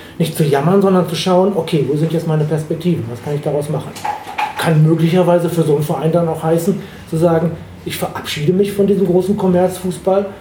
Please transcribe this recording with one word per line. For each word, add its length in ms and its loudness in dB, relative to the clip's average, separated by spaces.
nicht 180 -2
zu 80 2
jammern, 380 4
sondern 260 4
zu 60 -6
schauen, 400 2
okay, 340 0
wo 80 0
sind 160 0
jetzt 140 -2
meine 180 0
Perspektiven? 640 -2
Was 120 -12
kann 120 -4
ich 60 -4
daraus 300 -2
machen? 220 -6
Kann 240 4
möglicherweise 680 4
für 140 0
so 140 2
einen 80 0
Verein 280 -2
dann 160 2
auch 140 -4
heißen, 320 0
zu 80 -4
sagen, 360 2
ich 100 -6
verabschiede 560 -4
mich 200 2
von 140 2
diesem 200 2
großen 320 2
Kommerzfußball 880 0